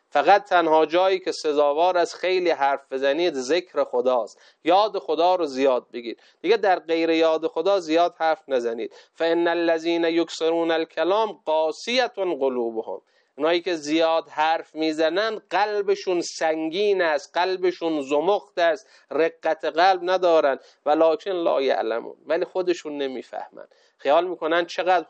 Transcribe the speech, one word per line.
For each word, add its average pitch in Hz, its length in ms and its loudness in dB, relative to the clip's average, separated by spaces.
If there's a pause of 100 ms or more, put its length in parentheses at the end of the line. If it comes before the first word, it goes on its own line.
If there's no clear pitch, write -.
فقط 185 340 4
تنها 160 420 4
جایی 180 340 2
که 170 120 -4
سزاوار 151 640 0
از 170 180 0
خیلی 185 340 0
حرف 139 320 0 (100)
بزنید، 139 420 0
ذکر 143 500 -2
خداست. 123 580 -2 (220)
یاد 190 340 2
خدا 170 380 0
رو 175 100 -2
زیاد 131 480 0
بگید. 120 260 -10 (220)
دیگه 208 160 2
در 190 220 2
غیر 165 300 -2
یاد 160 380 2
خدا 180 320 0
زیاد 170 380 0
حرف 160 300 -2
نزنید. 117 460 -4 (200)
«فَإِنَّ 170 340 0
الذین 170 560 0
یکثرون 165 680 0
الکلام 170 760 -2
قاسیة 160 600 -2
قُلُوبُهُمْ.» 123 960 -4 (360)
اونایی 170 240 0
که 180 140 -4
زیاد 160 520 0
حرف 160 480 -2
می‌زنن، 160 720 -2
قلبشون 196 720 -2
سنگین 165 800 -2
است، 156 360 -2
قلبشون 175 640 -2
زمخت 156 560 -2
است، 160 300 0 (240)
رقت 160 540 -2
قلب 175 380 2
ندارن، 165 560 2 (260)
«ولکن 160 460 2
لا 170 300 0
یعلمون.» 117 540 -2 (100)
ولی 170 200 -2
خودشون 175 520 -4
نمیفهمن. 127 720 -10 (300)
خیال 170 300 2
می‌کنن 170 380 -2
چقدر 170 440 0